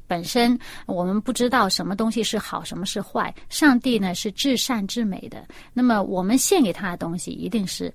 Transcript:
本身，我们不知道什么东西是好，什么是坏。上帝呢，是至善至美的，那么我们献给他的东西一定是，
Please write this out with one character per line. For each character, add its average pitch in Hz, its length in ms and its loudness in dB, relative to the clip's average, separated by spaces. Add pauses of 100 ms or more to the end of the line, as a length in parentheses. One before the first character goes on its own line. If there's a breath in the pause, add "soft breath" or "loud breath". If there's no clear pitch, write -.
本 175 160 -2
身， 240 340 2 (300 loud breath)
我 180 160 -2
们 190 180 0
不 254 100 -4
知 240 160 0
道 233 220 4
什 180 160 0
么 180 100 -2
东 226 160 0
西 220 120 0
是 208 160 -2
好， 170 240 -6
什 170 120 -10
么 175 120 -6
是 - 120 -4
坏。 185 340 -4 (160 soft breath)
上 269 300 6
帝 240 200 2
呢， 185 160 0
是 - 160 -4
至 262 260 0
善 208 300 -2
至 233 180 -2
美 185 140 -4 (100)
的， - 160 -14 (280 loud breath)
那 247 100 2
么 226 180 4
我 185 220 -2
们 202 120 4
献 320 280 4
给 175 100 2
他 - 160 -6
的 175 80 -6
东 170 180 -4
西 180 140 -8
一 175 180 -8
定 190 200 -2
是， 175 280 -8